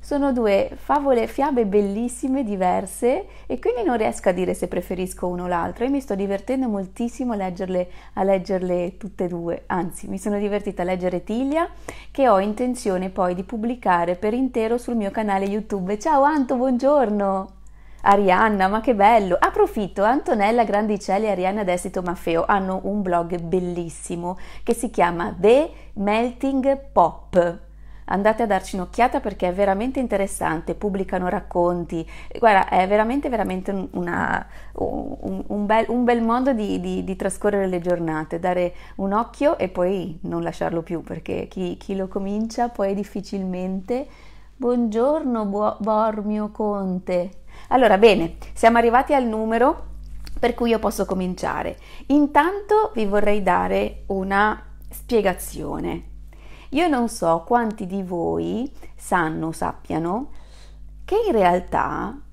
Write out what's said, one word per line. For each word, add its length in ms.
Sono 280
due 420
favole, 540
fiabe 360
bellissime, 760
diverse, 840
e 140
quindi 240
non 120
riesco 340
a 20
dire 200
se 140
preferisco 640
uno 160
o 20
l'altro. 380
Io 80
mi 80
sto 160
divertendo 520
moltissimo 680
a 20
leggerle, 520
a 100
leggerle 720
tutte 280
e 40
due, 380
anzi 420
mi 100
sono 220
divertita 420
a 40
leggere 360
Tiglia, 460
che 180
ho 120
intenzione 720
poi 260
di 80
pubblicare 720
per 180
intero 420
sul 200
mio 160
canale 320
YouTube. 560
Ciao 240
Anto, 320
buongiorno! 960
Arianna, 680
ma 140
che 160
bello! 420
Approfitto, 640
Antonella 640
Grandicelli 640
e 40
Arianna 320
Destito 400
Maffeo 420
hanno 380
un 200
blog 380
bellissimo 960
che 100
si 160
chiama 480
The 320
Melting 1000
Pop. 800
Andate 360
a 40
darci 280
un'occhiata 460
perché 280
è 60
veramente 460
interessante, 760
pubblicano 540
racconti, 760
guarda, 300
è 200
veramente, 400
veramente 420
un, 220
una, 520
un, 720
un 200
bel, 220
un 160
bel 160
modo 320
di, 280
di, 240
di 120
trascorrere 520
le 120
giornate, 600
dare 340
un 160
occhio 440
e 120
poi 540
non 200
lasciarlo 400
più, 200
perché 460
chi, 280
chi 180
lo 140
comincia 600
poi 260
difficilmente... 1120
Buongiorno, 920
Bo-, 320
Bormio 720
Conte. 800
Allora, 300
bene, 380
siamo 260
arrivati 360
al 100
numero 680
per 160
cui 160
io 100
posso 260
cominciare. 720
Intanto 840
vi 120
vorrei 360
dare 640
una 540
spiegazione. 1200
Io 160
non 220
so 360
quanti 400
di 160
voi 680
sanno 540
o 40
sappiano 800
che 120
in 60
realtà 840